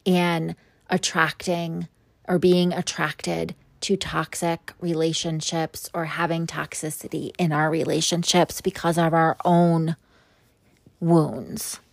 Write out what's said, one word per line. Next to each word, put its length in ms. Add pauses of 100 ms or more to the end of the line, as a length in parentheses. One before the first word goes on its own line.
and 480 (340)
attracting 1000 (400)
or 100
being 340
attracted 840 (240)
to 160
toxic 840
relationships 1120
or 120
having 420
toxicity 920
in 120
our 200
relationships 920
because 380
of 160
our 300
own 520 (1040)
wounds. 800 (120)